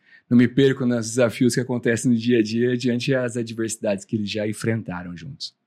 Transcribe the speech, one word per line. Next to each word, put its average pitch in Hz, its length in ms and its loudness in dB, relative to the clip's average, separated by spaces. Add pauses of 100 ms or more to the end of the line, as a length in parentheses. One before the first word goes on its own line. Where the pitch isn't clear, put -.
(300)
não 120 80 6
me 123 100 8
perco 135 380 2
nos 117 240 -2
desafios 120 440 2
que - 60 0
acontecem 120 500 0
no 120 80 4
dia 117 220 2
a - 20 4
dia, 117 360 0
diante 123 340 -2
das 123 240 -2
adversidades 113 720 -4
que - 100 -6
eles 104 140 -2
já 104 180 -4
enfrentaram 95 720 -6
juntos. - 360 -14 (140)